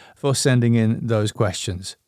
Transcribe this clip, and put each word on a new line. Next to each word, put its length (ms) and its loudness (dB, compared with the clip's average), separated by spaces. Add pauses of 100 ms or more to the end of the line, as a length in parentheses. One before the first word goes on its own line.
(160)
for 180 -2
sending 420 2
in 300 0
those 260 0
questions. 680 -6 (100)